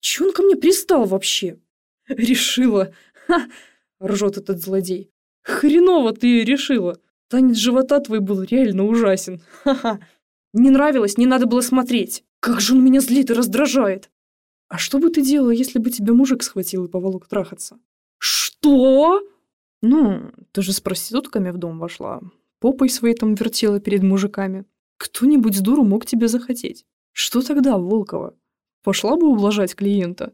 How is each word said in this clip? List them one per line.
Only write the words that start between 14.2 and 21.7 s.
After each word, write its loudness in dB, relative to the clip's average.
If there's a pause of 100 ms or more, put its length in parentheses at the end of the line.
"А -14
что -4
бы 2
ты 0
делала, 2
если -2
бы -2
тебя -2
мужик 2
схватил -8
и -10
поволок -6
трахаться?" -8 (400)
"Что?" 2 (640)
Ну, 2 (220)
ты -4
же -4
с -6
проститутками -6
в -10
дом -10